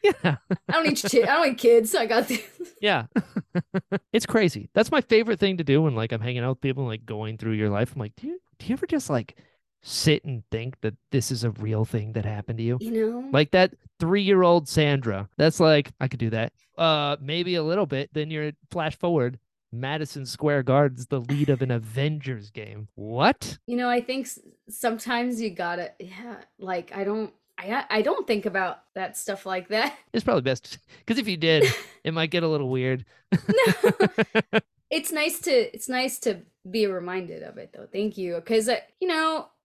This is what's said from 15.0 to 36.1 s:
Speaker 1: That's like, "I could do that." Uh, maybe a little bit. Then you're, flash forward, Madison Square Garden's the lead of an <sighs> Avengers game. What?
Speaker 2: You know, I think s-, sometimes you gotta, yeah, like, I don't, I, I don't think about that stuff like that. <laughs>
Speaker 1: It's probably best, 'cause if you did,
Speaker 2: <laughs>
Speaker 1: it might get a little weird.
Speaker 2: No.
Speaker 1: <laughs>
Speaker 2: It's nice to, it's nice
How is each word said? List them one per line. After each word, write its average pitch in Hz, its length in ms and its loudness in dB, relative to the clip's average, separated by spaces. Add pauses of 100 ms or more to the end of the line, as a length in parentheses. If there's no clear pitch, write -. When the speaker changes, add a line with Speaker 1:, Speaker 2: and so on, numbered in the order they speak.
Speaker 1:
That's 156 220 4
like, 156 400 6
"I 131 80 -2
could 123 140 -6
do 113 80 0
that." 113 240 -2 (240)
Uh, 147 420 0
maybe 170 360 -4
a 160 80 0
little 180 220 0
bit. 139 280 -4
Then 156 180 -4
you're, 151 220 -4 (180)
flash 156 260 -4
forward, 131 400 0 (360)
Madison 139 520 -6
Square 143 380 0
Garden's 131 440 2
the 135 120 -2
lead 143 300 0
of 131 120 2
an 127 100 0
<sighs> 120 100 0
Avengers 131 680 -6
game. 104 440 -14
What? 120 640 0 (100)
Speaker 2:
You 240 80 -6
know, 247 140 -2
I 240 100 2
think 254 280 -6
s-, - 120 -14 (300)
sometimes 233 720 -4
you 220 80 -4
gotta, 175 500 -6
yeah, 196 380 -16 (200)
like, 185 380 -8
I 196 80 -4
don't, 208 300 -4 (240)
I, 208 320 -6
I 214 120 2
don't 302 260 0
think 214 180 -2
about 185 340 -2 (160)
that 185 220 -8
stuff 196 280 -8
like 185 240 -6
that. 233 340 -2
<laughs> - 100 -16
Speaker 1:
It's 226 100 -2
probably 196 200 2
best, - 340 -4 (300)
'cause 226 100 0
if 214 100 -2
you 180 100 -2
did, 160 260 6 (220)
Speaker 2:
<laughs> - 180 -20
Speaker 1:
it 160 100 -2
might 160 180 -2
get 170 120 0
a 160 40 0
little 147 220 0
weird. 131 360 0 (260)
Speaker 2:
No. 214 600 4 (720)
Speaker 1:
<laughs> - 60 -20 (220)
Speaker 2:
It's 311 200 -4
nice 311 300 -2
to, 330 100 -2
it's 240 380 0
nice 254 300 -2